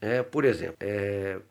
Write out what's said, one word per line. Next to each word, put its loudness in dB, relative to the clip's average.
né? 2
Por 0
exemplo, 2
é, -2